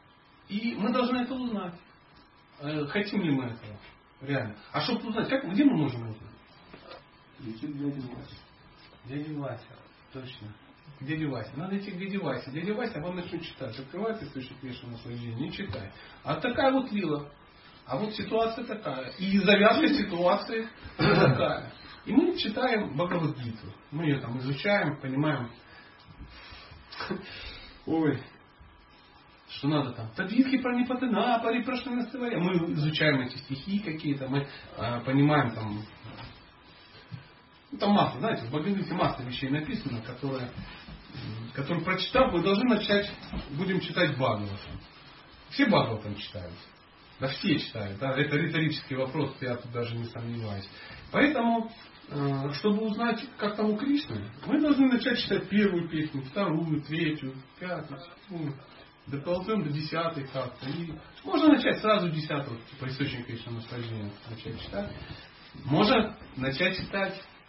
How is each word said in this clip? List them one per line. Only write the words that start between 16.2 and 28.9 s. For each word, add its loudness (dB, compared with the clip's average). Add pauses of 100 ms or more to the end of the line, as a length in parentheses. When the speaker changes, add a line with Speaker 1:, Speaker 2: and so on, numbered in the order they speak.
Speaker 1:
А -2
такая 4
вот 2
лила. -2 (560)
А -4
вот -2
ситуация 0
такая. -6
И 4
завязка 8
ситуации 2 (300)
такая. 4 (340)
И -2
мы 6
читаем 0
Бхагавадгиту. -2 (240)
Мы -2
ее 2
там -6
изучаем, 0
понимаем. 0 (2250)
Ой. 2 (1300)